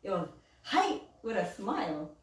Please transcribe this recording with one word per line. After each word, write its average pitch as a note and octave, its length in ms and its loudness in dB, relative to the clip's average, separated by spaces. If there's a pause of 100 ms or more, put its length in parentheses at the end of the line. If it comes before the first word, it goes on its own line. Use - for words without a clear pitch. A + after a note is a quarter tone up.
it F#3 80 -6
was, E3+ 180 0 (340)
Hi, - 380 4 (220)
with A3 140 -2
a F3 160 0
smile. E3 680 -4